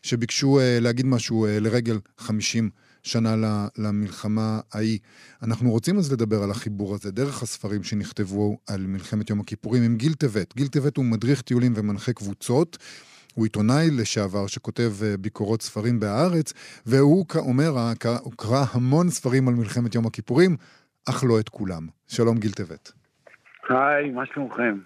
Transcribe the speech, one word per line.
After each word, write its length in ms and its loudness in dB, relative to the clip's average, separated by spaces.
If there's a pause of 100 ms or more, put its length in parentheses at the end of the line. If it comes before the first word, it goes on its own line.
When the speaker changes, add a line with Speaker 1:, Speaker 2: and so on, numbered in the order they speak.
Speaker 1:
שביקשו, 560 2
אה, 200 4
להגיד 260 2
משהו, 400 0
אה, 140 2
לרגל 400 0 (180)
חמישים 520 -2 (340)
שנה 320 0
ל-, 320 0 (100)
למלחמה 840 -2 (140)
ההיא. 260 -2 (440)
אנחנו 280 0
רוצים 260 2
אז 160 0
לדבר 300 0
על 80 -2
החיבור 420 -6
הזה, 180 -8
דרך 320 -4
הספרים 400 -6
שנכתבו 720 -2 (100)
על 200 -6
מלחמת 420 -4
יום 100 0
הכיפורים, 440 0
עם 140 4
גיל 160 0
טבת. 420 -2
גיל 120 0
טבת 300 0
הוא 80 2
מדריך 360 2
טיולים 340 2
ומנחה 380 -2
קבוצות, 640 -2 (580)
הוא 100 0
עיתונאי 460 2
לשעבר 560 -2
שכותב, 440 -4 (120)
אה, 140 0
ביקורות 440 -4
ספרים 380 -2
בהארץ, 540 0 (320)
והוא 440 6
כ-, 60 -2
אומר, 420 2
אה, 220 0
כ-, 240 0
הוא 140 -14
קרא 340 2
המון 380 4
ספרים 380 2
על 60 4
מלחמת 420 -2
יום 100 0
הכיפורים, 500 2 (540)
אך 180 -2
לא 120 4
את 100 -4
כולם. 380 -8 (200)
שלום, 300 2
גיל 140 -2
טבת. 400 -12 (800)
Speaker 2:
היי, 420 2
מה 140 -6
שלומכם? 600 -4